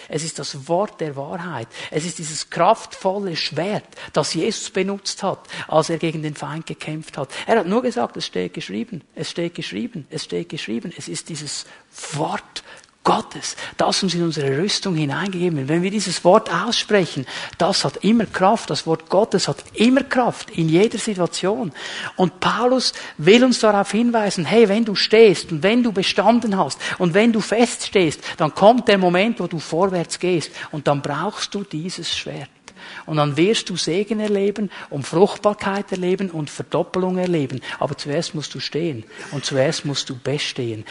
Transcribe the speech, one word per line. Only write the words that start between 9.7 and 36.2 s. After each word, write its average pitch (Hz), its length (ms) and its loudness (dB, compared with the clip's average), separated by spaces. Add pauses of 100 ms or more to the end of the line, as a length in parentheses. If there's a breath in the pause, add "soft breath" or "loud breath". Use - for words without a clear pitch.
es 156 140 -8
steht - 260 -6
geschrieben. 160 480 -8
Es 135 100 -14
ist 170 220 -10
dieses 151 360 -10 (480 loud breath)
Wort 160 500 -6 (400 loud breath)
Gottes, - 540 -2 (180 loud breath)
das - 260 0
uns 175 140 0
in 175 80 0
unsere 147 340 0
Rüstung 190 380 -2
hineingegeben 165 600 -2
wird. 135 100 -4
Wenn 165 160 2
wir 196 80 0
dieses 190 320 -4
Wort 202 300 6
aussprechen, 190 720 0 (320 loud breath)
das - 260 2
hat 143 140 -4
immer 220 280 2
Kraft. 208 440 2
Das - 180 -4
Wort 160 220 -2
Gottes 196 400 2
hat 143 80 -4 (160)
immer 254 300 4
Kraft - 480 -2
in 165 180 0
jeder 202 280 4
Situation. 185 760 -2 (420 loud breath)
Und - 240 2
Paulus 247 540 2 (240 loud breath)
will 202 260 8
uns 254 160 4
darauf 208 320 4
hinweisen, 220 540 2
hey, 208 240 6
wenn 220 160 2
du 208 100 -2
stehst 214 560 6
und 151 120 0
wenn 233 200 4
du 233 80 2
bestanden 202 640 2
hast 151 220 0 (180 loud breath)
und 175 160 2
wenn 220 200 6
du 214 80 2
feststehst, 202 800 2 (160 loud breath)
dann 156 180 0
kommt 226 320 8
der 202 100 6
Moment, 185 440 2
wo 175 60 -2
du 165 120 -6
vorwärts 175 600 -2
gehst 175 320 0 (200 loud breath)
und 151 160 -6
dann 143 140 2
brauchst 151 520 -4
du 202 100 -6
dieses 170 520 -8
Schwert. 143 340 -10 (560 loud breath)
Und 156 120 -2
dann 147 200 2
wirst 196 320 2
du 185 60 -6
Segen 202 440 -2
erleben 202 500 0 (200 loud breath)
und 139 160 -6
Fruchtbarkeit 202 840 0
erleben 185 380 0